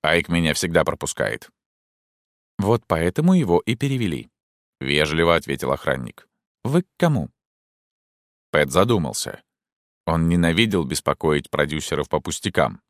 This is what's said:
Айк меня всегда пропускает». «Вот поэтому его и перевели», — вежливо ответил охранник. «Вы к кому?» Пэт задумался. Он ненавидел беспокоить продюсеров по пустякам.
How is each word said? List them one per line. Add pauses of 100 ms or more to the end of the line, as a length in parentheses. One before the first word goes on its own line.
Айк
меня
всегда
пропускает». (1080)
«Вот
поэтому
его
и
перевели», — (500)
вежливо
ответил
охранник. (360)
«Вы
к (100)
кому?» (1200)
Пэт
задумался. (640)
Он
ненавидел
беспокоить
продюсеров
по
пустякам.